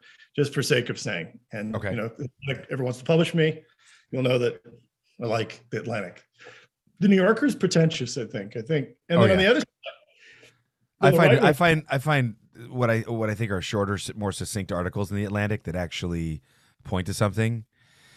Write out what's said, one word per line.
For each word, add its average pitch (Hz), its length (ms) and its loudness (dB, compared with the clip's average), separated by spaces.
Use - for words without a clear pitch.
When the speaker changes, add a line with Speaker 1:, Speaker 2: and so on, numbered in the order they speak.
Speaker 1:
just 143 180 0
for 143 80 -2
sake 123 280 0
of 101 100 -8
saying. 87 380 -8
And, 107 240 -6
Speaker 2:
Okay. 101 140 -4
Speaker 1:
you 92 80 -4
know, 107 80 -4
if 113 120 -10
the 143 120 -10
Atlantic 135 280 -8
ever 135 120 -4
wants 123 160 -6
to - 60 -18
publish 165 280 2
me, 160 300 2
you'll 131 120 -4
know 127 140 2
that 120 240 -2
I 120 40 -6
like 110 460 -4
The 110 80 -6
Atlantic. 95 440 -10
The 190 80 4
New 196 80 8
Yorker 220 320 4
is - 80 0
pretentious, 160 640 0
I 113 60 -6
think. 101 300 -10
I 117 60 -8
think. 139 280 -2
And 170 100 2
Speaker 2:
Oh, 117 40 8
Speaker 1:
then - 80 6
on 185 80 4
Speaker 2:
yeah. 190 60 4
Speaker 1:
the 214 60 6
other 294 100 2
side, - 40 -4
Speaker 2:
I 139 100 6
Speaker 1:
the 170 60 6
Speaker 2:
find, 165 160 8
Speaker 1:
right - 100 4
Speaker 2:
I 147 100 6
find, 160 360 2
I 139 80 -2
find 131 380 0
what 123 200 0
I, 113 120 4
what 110 280 -4
I 107 60 -2
think 104 160 -4
are 92 100 -2
shorter, 101 340 -2
s-, - 200 -8
more 104 180 -4
succinct 92 380 -8
articles 90 400 -4
in 101 60 -4
The 104 60 -2
Atlantic 104 400 -2
that 85 120 -8
actually 85 680 -6
point - 240 -4
to 98 60 -6
something. 110 500 -2